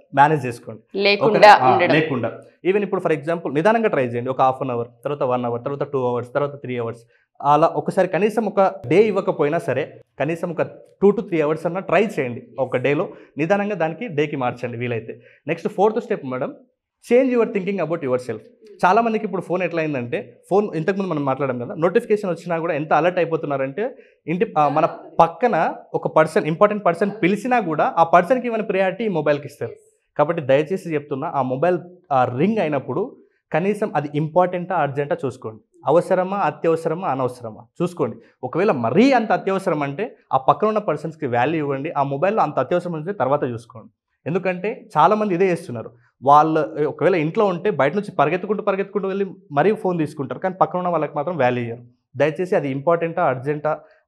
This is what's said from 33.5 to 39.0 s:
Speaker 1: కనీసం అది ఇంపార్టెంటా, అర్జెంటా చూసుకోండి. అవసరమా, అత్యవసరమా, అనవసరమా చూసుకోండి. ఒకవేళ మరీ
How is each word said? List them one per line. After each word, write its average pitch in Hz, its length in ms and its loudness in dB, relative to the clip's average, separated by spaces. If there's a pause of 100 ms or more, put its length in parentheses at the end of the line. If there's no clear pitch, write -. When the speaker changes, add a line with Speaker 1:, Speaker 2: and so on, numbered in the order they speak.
Speaker 1:
కనీసం 196 440 -2
అది 147 200 -2
ఇంపార్టెంటా, 175 600 0
అర్జెంటా 147 500 -2
చూసుకోండి. 113 360 -8 (260)
అవసరమా, 180 500 2
అత్యవసరమా, 165 680 -2
అనవసరమా 123 560 -4 (180)
చూసుకోండి. 143 360 -4 (260)
ఒకవేళ 175 280 0
మరీ 147 400 4